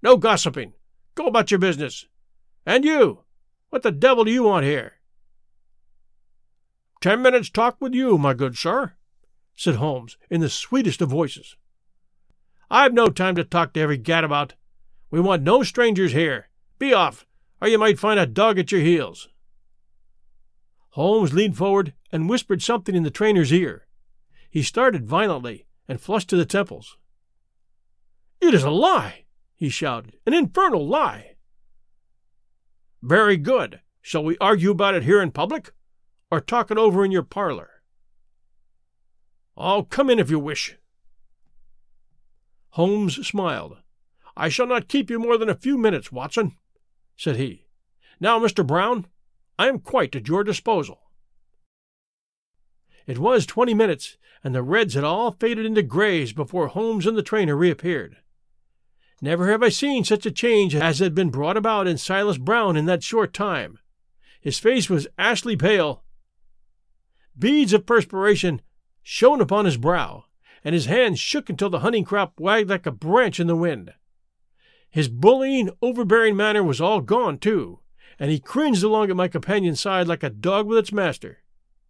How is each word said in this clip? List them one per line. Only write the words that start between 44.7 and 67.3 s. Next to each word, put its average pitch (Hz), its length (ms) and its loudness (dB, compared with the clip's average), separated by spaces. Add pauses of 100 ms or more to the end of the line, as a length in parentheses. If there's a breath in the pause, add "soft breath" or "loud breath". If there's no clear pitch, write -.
keep 277 220 -2
you 233 100 -4
more 233 180 0
than 220 120 -2
a 185 60 0
few 277 220 -2
minutes, 214 340 0
Watson," 143 460 -4 (600)
said 143 180 -4
he. 117 320 -8 (520 soft breath)
"Now, 220 200 0
Mister 214 240 0
Brown, 185 440 -2 (520)
I 214 80 2
am 262 120 -2
quite 180 360 -2
at 113 140 -10
your 190 160 0
disposal." 196 640 -4 (1900)
It 127 140 -8
was 214 260 2
twenty 240 280 0
minutes, 208 440 0 (240 soft breath)
and 131 140 -6
the 127 80 -2
reds 139 300 0
had 139 100 -2
all 196 280 -2
faded 226 340 -4
into 214 180 0
grays 156 480 0
before 151 380 -4
Holmes 220 360 -4
and 220 120 0
the 208 40 -4
trainer 175 360 -2
reappeared. 165 580 -2 (1080)
Never 170 300 0
have 220 100 2
I 247 60 4
seen 269 380 0
such 214 200 0
a 214 60 -4
change 208 420 0
as 151 260 0
had 180 140 0
been 175 160 0
brought 147 280 -2
about 208 300 -2
in 165 100 -2
Silas 190 400 -2
Brown 190 400 0
in 151 80 0
that 175 180 0
short 220 300 -2
time. 143 460 -6 (600 soft breath)
His - 200 -6
face 233 300 2
was 160 280 -2
ashy 220 400 0
pale. 165 480 0 (1300)